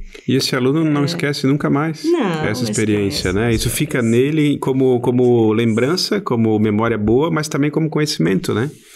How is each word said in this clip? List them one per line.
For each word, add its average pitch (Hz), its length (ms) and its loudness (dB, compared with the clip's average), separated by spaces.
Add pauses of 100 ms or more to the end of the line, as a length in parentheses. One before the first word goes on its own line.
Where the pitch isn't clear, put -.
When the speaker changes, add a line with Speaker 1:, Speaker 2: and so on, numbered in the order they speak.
(280)
Speaker 1:
E 120 80 0
esse 131 200 -2
aluno 135 280 0
não 147 200 0
Speaker 2:
É. - 20 0
Speaker 1:
esquece 143 400 -4
nunca 147 240 0
mais 151 340 -2
Speaker 2:
Não, 240 400 0
Speaker 1:
essa 117 200 -2
Speaker 2:
não 107 80 -2
Speaker 1:
experiência, 104 580 0
Speaker 2:
esquece, 92 60 -2
Speaker 1:
né? 104 80 0
Speaker 2:
não 120 80 0
Speaker 1:
Isso 113 160 0
Speaker 2:
esquece. 113 100 -4
Speaker 1:
fica 143 240 -2
nele 139 560 2
como, 131 420 2
como 123 540 4
lembrança, 117 640 0
como 113 380 0
memória 107 400 0
boa, 117 320 2
mas 156 180 -2
também 147 220 0
como 156 220 -2
conhecimento, 151 640 -2
né? 131 160 -2 (240)